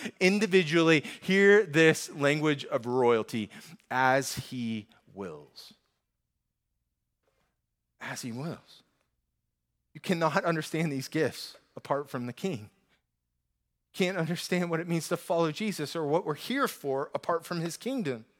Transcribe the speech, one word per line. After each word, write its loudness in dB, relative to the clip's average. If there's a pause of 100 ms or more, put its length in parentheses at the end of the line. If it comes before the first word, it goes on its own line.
(200)
individually. 4 (180)
Hear 8
this 4
language 0
of -4
royalty, 2 (400)
"as 2
he -8 (280)
wills." -14 (2250)
As -10
he -8
wills. -10 (1120)
You -18
cannot 0
understand -2
these -6
gifts -4 (200)
apart -4
from -8
the -8
King. -6 (1200)
Can't -2
understand -2
what -2
it -8
means -2
to -4
follow 0
Jesus -6
or -4
what 0
we're -4
here -2
for -4
apart -4
from -4
his -6
kingdom. -6 (140)